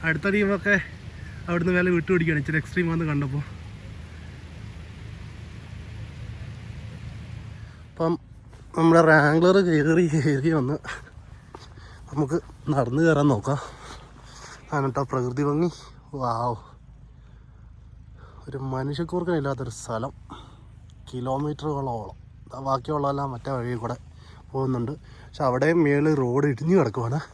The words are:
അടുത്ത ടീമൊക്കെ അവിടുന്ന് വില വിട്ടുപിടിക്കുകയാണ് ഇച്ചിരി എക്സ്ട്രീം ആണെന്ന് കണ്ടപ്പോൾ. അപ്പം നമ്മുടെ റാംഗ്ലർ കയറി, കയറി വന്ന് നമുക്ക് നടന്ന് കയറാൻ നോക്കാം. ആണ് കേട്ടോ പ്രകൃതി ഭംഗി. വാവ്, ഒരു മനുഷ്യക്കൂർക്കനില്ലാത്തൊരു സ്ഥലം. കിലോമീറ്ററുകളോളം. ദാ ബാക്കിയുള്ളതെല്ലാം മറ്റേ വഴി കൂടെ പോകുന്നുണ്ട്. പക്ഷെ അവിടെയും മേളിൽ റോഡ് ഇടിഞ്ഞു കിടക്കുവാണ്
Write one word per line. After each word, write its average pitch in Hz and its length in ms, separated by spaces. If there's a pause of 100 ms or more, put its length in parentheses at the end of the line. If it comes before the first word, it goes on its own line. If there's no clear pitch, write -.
അടുത്ത 160 260
ടീമൊക്കെ 202 420 (720)
അവിടുന്ന് 175 300
വില 180 180
വിട്ടുപിടിക്കുകയാണ് 165 480
ഇച്ചിരി 156 180
എക്സ്ട്രീം 175 300
ആണെന്ന് 165 200
കണ്ടപ്പോൾ. 143 320 (4000)
അപ്പം 165 240 (640)
നമ്മുടെ 165 320
റാംഗ്ലർ 160 480 (100)
കയറി, 160 360 (120)
കയറി 143 420
വന്ന് 135 180 (1300)
നമുക്ക് 147 280 (360)
നടന്ന് 131 320
കയറാൻ 147 260
നോക്കാം. 131 280 (1160)
ആണ് 139 120
കേട്ടോ 131 140 (100)
പ്രകൃതി 123 360
ഭംഗി. 160 220 (520)
വാവ്, 117 360 (1900)
ഒരു 135 120 (160)
മനുഷ്യക്കൂർക്കനില്ലാത്തൊരു 143 1080
സ്ഥലം. 117 320 (960)
കിലോമീറ്ററുകളോളം. 135 1080 (360)
ദാ 127 60 (120)
ബാക്കിയുള്ളതെല്ലാം 139 680
മറ്റേ 120 220
വഴി 123 260
കൂടെ 120 140 (540)
പോകുന്നുണ്ട്. 131 420 (320)
പക്ഷെ - 240
അവിടെയും 147 360
മേളിൽ 147 380
റോഡ് 131 300
ഇടിഞ്ഞു 160 260
കിടക്കുവാണ് 131 400 (140)